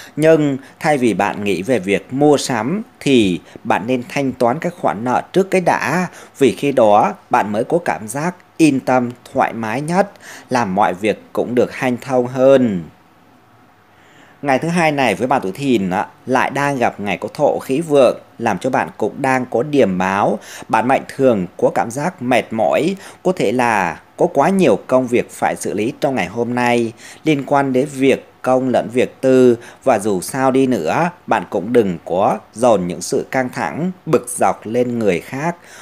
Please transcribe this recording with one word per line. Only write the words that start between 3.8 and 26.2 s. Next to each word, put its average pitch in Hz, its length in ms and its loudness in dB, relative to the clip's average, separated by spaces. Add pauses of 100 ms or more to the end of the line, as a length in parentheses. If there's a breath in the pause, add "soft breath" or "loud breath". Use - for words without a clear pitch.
nên 123 220 -2
thanh 139 240 -4
toán 123 260 0
các 175 160 -6
khoản 101 300 -4
nợ 123 180 -2 (100)
trước 190 180 0
cái 185 100 2
đã, 165 480 -2 (300 loud breath)
vì 127 140 4
khi 143 200 -2
đó 123 420 4 (160)
bạn 107 220 0
mới 110 120 -2
có 160 200 -2
cảm 98 240 -6
giác 147 260 -6 (220)
yên 139 240 4
tâm, 123 300 0 (220)
thoải 123 200 0
mái 113 280 -6
nhất, 175 320 -2 (380 loud breath)
làm 120 240 0
mọi 92 200 2
việc 104 280 -2 (100)
cũng 104 220 -4
được 117 180 2
hanh 127 240 -2
thông 127 300 -2
hơn. 127 580 4 (1600 soft breath)
Ngày 135 160 2
thứ 156 100 -2
hai 170 240 2
này 131 220 2
với 101 120 -4
bạn 131 160 2
tuổi 95 100 -4
Thìn 117 380 0
á, 95 160 -2 (200)
lại 120 240 0
đang 143 280 -2
gặp 107 220 -2
ngày 101 160 -4
có 104 180 -8
thổ 143 240 0
khí 131 220 -4
vượng, 143 380 4 (200)
làm 110 200 -2
cho 131 120 -4
bạn 117 260 -2
cũng 110 260 -6
đang 131 240 0
có 117 160 -2
điểm 127 360 2
báo. 98 400 0 (300 loud breath)
Bạn 113 200 0
mệnh 131 200 2
thường 113 380 2 (100)
có 135 180 0
cảm 107 160 -2
giác 147 320 -6
mệt 123 300 0
mỏi, 113 440 0 (260 loud breath)
có 185 100 0
thể 123 200 0
là 107 480 0 (160)
có 156 100 2
quá 139 220 2
nhiều 175 380 4
công 131 200 2
việc 113 240 0
phải 85 260 -2
xử 85 180 -6
lý 104 260 -2
trong 139 140 -2
ngày 101 120 -2